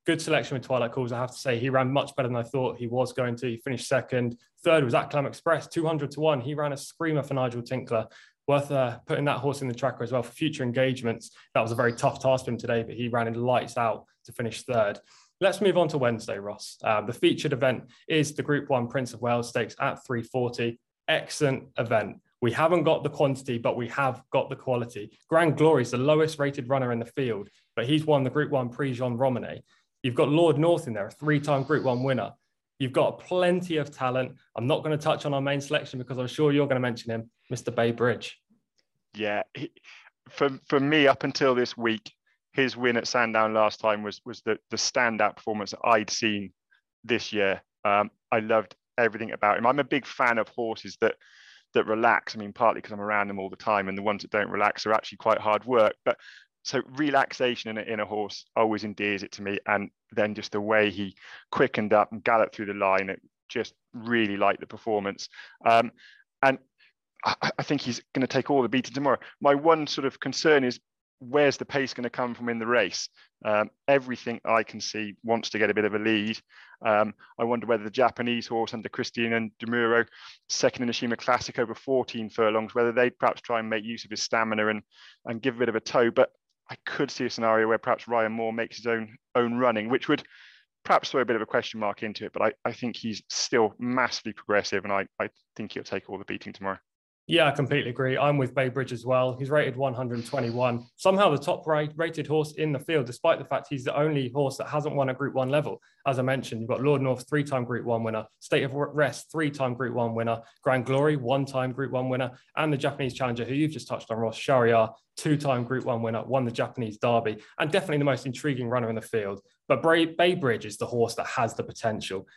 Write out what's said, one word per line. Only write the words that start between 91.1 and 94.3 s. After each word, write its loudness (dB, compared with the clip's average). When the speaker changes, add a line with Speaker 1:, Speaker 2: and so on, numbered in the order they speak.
Speaker 2:
a 0
bit 0
of 0
a -2
question -4
mark -4
into -8
it. -12
But -2
I, 2
I -2
think -8
he's -8
still 2
massively -2